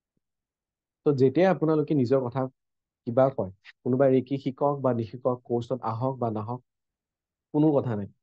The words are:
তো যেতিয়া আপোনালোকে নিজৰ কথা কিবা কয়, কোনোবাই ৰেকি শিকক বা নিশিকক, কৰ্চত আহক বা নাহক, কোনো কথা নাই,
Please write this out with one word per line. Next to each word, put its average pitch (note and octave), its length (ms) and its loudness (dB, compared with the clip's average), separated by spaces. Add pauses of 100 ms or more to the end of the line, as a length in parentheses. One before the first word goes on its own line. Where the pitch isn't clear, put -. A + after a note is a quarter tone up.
(1040)
তো D3+ 100 4
যেতিয়া C3+ 320 4
আপোনালোকে D#3+ 460 0
নিজৰ C3+ 280 2
কথা B2+ 200 -6 (640)
কিবা B2 220 2
কয়, G2+ 220 -6 (260)
কোনোবাই C3 340 2
ৰেকি C3 260 0
শিকক C#3+ 420 -2
বা B2+ 140 0
নিশিকক, A#2+ 500 -4
কৰ্চত A#2+ 420 -4
আহক A#2+ 320 -4
বা A#2 140 -4
নাহক, G#2+ 300 -8 (920)
কোনো D3+ 160 4
কথা B2 240 0
নাই, G2+ 140 -4 (160)